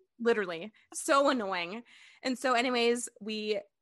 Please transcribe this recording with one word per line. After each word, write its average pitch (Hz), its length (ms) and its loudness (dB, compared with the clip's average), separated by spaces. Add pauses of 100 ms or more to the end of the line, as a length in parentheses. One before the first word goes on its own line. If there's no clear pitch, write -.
(200)
literally 208 520 0 (200)
so 285 360 2
annoying. 196 540 -2 (400)
And 254 160 -2
so 262 160 2
anyways, 240 540 2 (120)
we, 214 400 -4 (220)